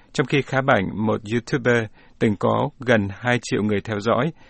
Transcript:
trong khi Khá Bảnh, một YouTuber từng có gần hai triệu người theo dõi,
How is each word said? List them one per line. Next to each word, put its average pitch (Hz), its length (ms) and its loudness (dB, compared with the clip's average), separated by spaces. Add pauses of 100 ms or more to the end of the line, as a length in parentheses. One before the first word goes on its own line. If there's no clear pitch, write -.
(120)
trong 143 140 0
khi 139 160 0
Khá 135 180 -2
Bảnh, 110 460 0
một 107 140 0 (120)
YouTuber 120 520 0 (340)
từng 104 180 2
có 113 320 0 (120)
gần 107 300 2
hai 120 320 -2
triệu 113 200 -2
người 104 180 0
theo 107 200 -6
dõi, 117 320 0 (180)